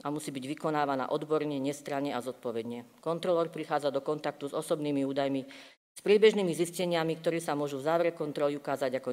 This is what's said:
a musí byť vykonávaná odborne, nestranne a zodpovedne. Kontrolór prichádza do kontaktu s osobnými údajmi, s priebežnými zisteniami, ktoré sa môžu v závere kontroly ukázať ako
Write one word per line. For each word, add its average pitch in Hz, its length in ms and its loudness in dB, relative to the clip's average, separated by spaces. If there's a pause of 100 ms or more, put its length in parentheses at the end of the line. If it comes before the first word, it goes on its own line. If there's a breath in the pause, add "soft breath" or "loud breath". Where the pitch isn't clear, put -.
a 147 80 -2
musí 151 160 -6
byť 135 160 -6
vykonávaná 147 640 0
odborne, 151 480 0
nestranne 143 560 -4
a 120 80 -2
zodpovedne. 120 640 -6 (160)
Kontrolór 170 480 0
prichádza 147 400 0
do 135 160 0
kontaktu 147 420 -2
s 139 60 -10
osobnými 151 480 0
údajmi, 135 480 0 (480 loud breath)
s - 80 -18
priebežnými 202 480 6
zisteniami, 170 640 0
ktoré 165 240 0
sa 160 160 -2
môžu 143 240 -2
v 143 80 0
závere 170 240 4
kontroly 147 400 0
ukázať 135 480 -2
ako - 100 -6